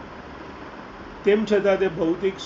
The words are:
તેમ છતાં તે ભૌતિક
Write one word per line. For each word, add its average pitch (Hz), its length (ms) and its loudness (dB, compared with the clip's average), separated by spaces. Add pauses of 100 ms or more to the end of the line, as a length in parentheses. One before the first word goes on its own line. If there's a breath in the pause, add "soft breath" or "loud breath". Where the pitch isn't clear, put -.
(1200)
તેમ 214 200 6
છતાં 196 340 4
તે 190 100 4
ભૌતિક 180 580 0